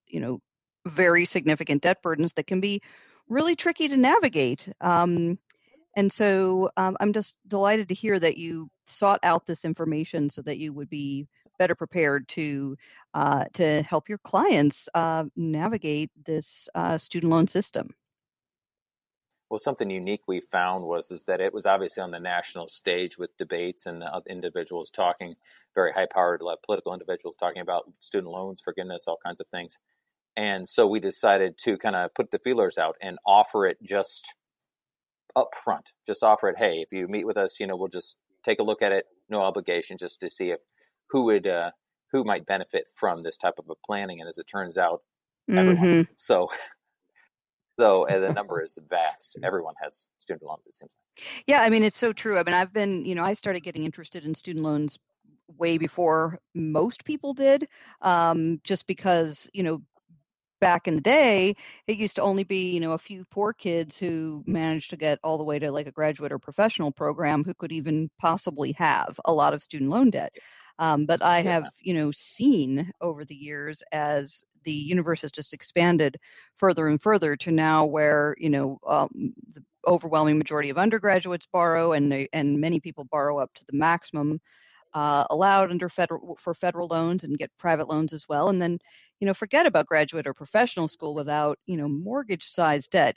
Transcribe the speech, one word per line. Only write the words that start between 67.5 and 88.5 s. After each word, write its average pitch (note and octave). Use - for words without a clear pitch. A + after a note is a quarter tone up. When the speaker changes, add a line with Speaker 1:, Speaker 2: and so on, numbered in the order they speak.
Speaker 1:
could -
even D#3
possibly E3
have -
a E3
lot D3
of D3+
student C#3
loan A#3+
debt. -
Speaker 2:
Yeah. -
Speaker 1:
Um, D3
but E3
I F3
Speaker 2:
Yeah. F3+
Speaker 1:
have, D#3
you F3+
know, D3+
seen E3+
over D#3
the D3+
years D3
as D3
the D#3+
universe D#3+
has D3
just -
expanded E3+
further D#3+
and D3+
further F3
to E3+
now D#3
where, D3+
you E3
know, C#3
um, -
the D3+
overwhelming D#3
majority D3
of C3+
undergraduates F#3
borrow, E3
and C#3+
they, C3+
and D3
many E3
people D#3
borrow D3
up C3
to -
the C#3
maximum, D#3
uh, D3
allowed F#3+
under F3+
federal, E3+
for E3+
federal F3
loans E3+
and D3
get -
private D#3
loans D#3
as D3+
well. D3+
And F#3